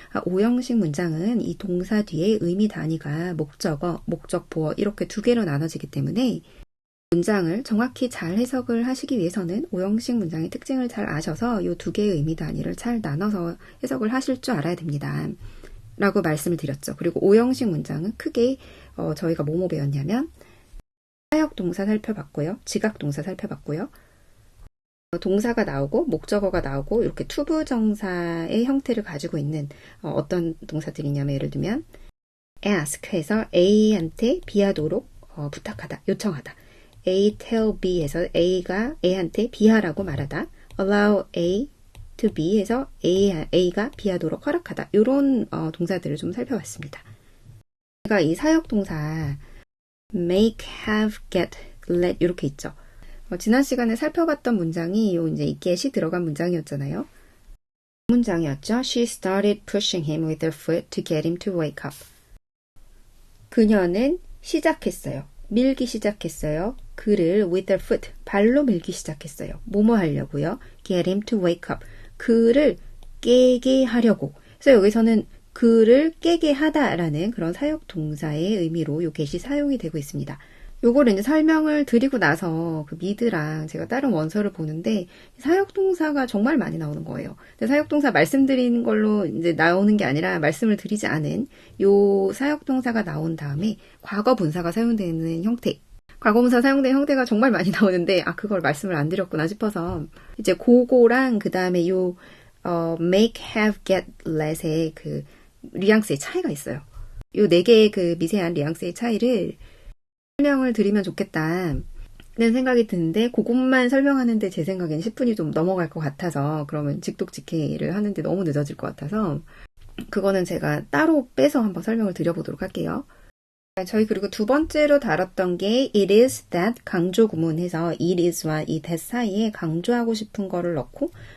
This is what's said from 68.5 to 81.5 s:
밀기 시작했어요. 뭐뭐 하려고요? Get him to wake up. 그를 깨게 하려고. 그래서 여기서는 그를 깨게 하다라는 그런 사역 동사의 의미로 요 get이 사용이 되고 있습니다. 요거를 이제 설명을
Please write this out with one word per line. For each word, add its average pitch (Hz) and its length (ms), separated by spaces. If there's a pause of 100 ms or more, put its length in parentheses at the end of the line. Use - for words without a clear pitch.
밀기 185 280
시작했어요. - 760
뭐뭐 214 320
하려고요? 147 640 (240)
Get 180 260
him 196 140
to 220 160
wake 175 340
up. - 120 (320)
그를 233 600 (440)
깨게 254 640
하려고. 220 480 (260)
그래서 269 180
여기서는 220 480 (280)
그를 233 640
깨게 330 320
하다라는 214 800
그런 170 220
사역 302 340
동사의 156 720
의미로 160 460
요 156 80
get이 160 280
사용이 285 380
되고 160 200
있습니다. 139 400 (460)
요거를 240 300
이제 196 100
설명을 311 640